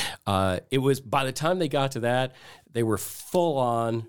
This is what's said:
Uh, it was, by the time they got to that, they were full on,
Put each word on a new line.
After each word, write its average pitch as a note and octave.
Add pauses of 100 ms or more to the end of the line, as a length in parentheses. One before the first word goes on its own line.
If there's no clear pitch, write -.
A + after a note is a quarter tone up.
(260)
Uh, F#2+ (140)
it C3+
was, C3
by C3+
the C3
time E3
they E3
got C3+
to B2+
that, B2+ (400)
they A#2
were A2
full E3+
on, A#2